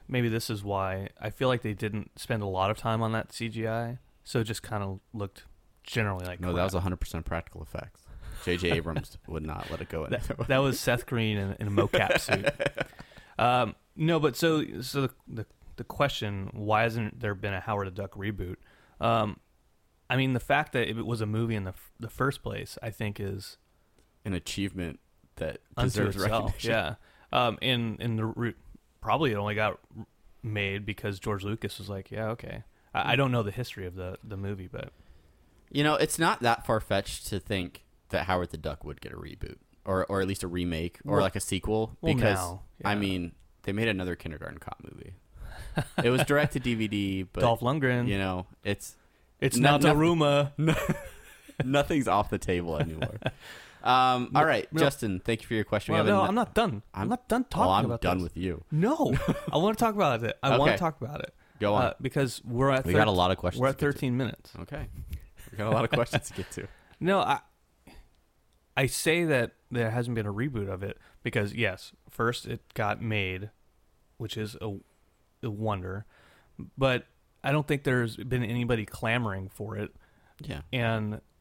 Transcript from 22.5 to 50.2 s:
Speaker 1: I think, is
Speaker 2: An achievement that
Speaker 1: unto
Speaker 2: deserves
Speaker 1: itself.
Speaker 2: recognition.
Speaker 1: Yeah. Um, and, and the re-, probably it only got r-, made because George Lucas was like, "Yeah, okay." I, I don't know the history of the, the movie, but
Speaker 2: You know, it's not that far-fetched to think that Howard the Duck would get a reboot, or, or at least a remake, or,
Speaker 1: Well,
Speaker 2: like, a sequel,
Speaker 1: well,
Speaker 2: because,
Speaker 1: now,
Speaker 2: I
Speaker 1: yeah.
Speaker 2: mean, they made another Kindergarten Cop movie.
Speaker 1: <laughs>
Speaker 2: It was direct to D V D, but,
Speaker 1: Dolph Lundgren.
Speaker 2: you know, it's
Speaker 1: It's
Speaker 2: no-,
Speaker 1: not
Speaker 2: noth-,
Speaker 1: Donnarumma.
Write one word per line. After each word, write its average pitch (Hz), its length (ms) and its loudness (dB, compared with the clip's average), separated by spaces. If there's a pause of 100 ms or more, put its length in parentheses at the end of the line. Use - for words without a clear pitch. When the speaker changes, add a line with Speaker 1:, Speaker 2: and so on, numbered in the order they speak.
Speaker 1:
I 113 80 -6
think, 104 280 -6
is 98 380 -8 (680)
Speaker 2:
An 98 80 -2
achievement 90 640 -4 (360)
that 78 240 -6 (180)
Speaker 1:
unto 123 100 2
Speaker 2:
deserves 101 280 0
Speaker 1:
itself. 101 160 2 (200)
Speaker 2:
recognition. - 180 -2
Speaker 1:
Yeah. 104 240 0 (380)
Um, 123 300 2
and, 117 360 0
and 113 200 -2
the 110 80 0
re-, 113 280 -4 (460)
probably 120 320 2
it 101 40 0
only 104 180 -2
got 107 240 0 (180)
r-, 110 80 -12 (380)
made 104 420 -2
because 101 340 -4
George 101 260 -4
Lucas 104 340 -4
was 98 100 -12
like, 98 220 -10
"Yeah, 110 220 -4
okay." 113 320 -10 (280)
I, - 200 0
I 123 40 4
don't 131 160 4
know 117 100 2
the 101 80 -2
history 101 360 -8
of 87 80 -10
the, 92 280 -10
the 104 140 -12
movie, 98 340 -6
but - 220 -12 (800)
Speaker 2:
You 143 120 0
know, 151 120 4
it's - 240 2
not 165 240 4
that 117 240 2
far-fetched 104 640 0
to 98 120 -2
think 92 440 -4 (260)
that 87 160 0
Howard 90 240 0
the - 80 -8
Duck 73 260 -6
would 73 160 -10
get - 120 -12
a - 40 -12
reboot, - 400 -10 (300)
or, 92 200 2
or 98 140 0
at 95 80 2
least 98 140 -2
a 95 60 -4
remake, 87 580 -2
or, 101 80 0
Speaker 1:
Well, 101 100 6
Speaker 2:
like, 95 120 0
a 98 40 -2
sequel, 107 640 -2
Speaker 1:
well, 160 120 2
Speaker 2:
because, 110 220 4
Speaker 1:
now, 90 260 -4 (220)
Speaker 2:
I 104 80 2
Speaker 1:
yeah. 104 60 0
Speaker 2:
mean, 95 340 -2 (300)
they 98 100 -4
made 113 160 0
another 92 280 0
Kindergarten 73 420 -10
Cop - 240 -14
movie. - 360 -16
Speaker 1:
<laughs> - 60 -20 (760)
Speaker 2:
It 120 80 6
was 127 140 4
direct 143 300 4
to - 60 0
D 123 140 0
V 110 140 0
D, 98 340 0
but, 90 200 -6
Speaker 1:
Dolph 117 180 4
Lundgren. 123 480 2
Speaker 2:
you 98 100 2
know, 92 280 0 (180)
it's - 320 -4 (440)
Speaker 1:
It's 131 160 2
Speaker 2:
no-, 139 220 8
Speaker 1:
not - 40 2
Speaker 2:
noth-, 151 140 8
Speaker 1:
Donnarumma. 147 580 4